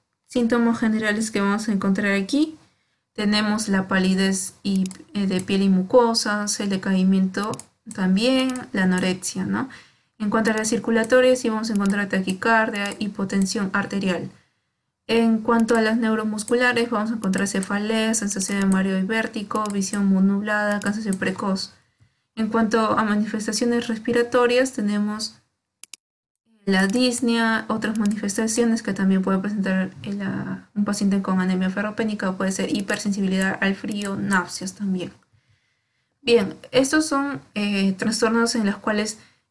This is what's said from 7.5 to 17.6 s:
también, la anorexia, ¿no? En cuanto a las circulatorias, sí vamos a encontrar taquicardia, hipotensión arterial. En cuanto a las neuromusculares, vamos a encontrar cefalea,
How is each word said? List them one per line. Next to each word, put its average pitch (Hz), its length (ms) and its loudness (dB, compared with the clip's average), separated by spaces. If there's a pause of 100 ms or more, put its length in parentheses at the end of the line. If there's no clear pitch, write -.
también, 247 600 2 (180)
la 190 120 0
anorexia, 185 640 0
¿no? 214 240 -2 (480)
En 214 120 -4
cuanto 220 220 2
a - 20 2
las 220 160 -2
circulatorias, 240 720 4
sí 233 100 -2
vamos 220 200 -4
a 233 40 -2
encontrar 202 340 0
taquicardia, 202 920 0
hipotensión 196 760 -2
arterial. 190 580 -2 (800)
En 226 280 4
cuanto 233 400 2
a 226 40 4
las 220 140 2
neuromusculares, 233 920 0
vamos 220 220 -2
a 247 40 -4
encontrar 190 320 0
cefalea, 214 640 -2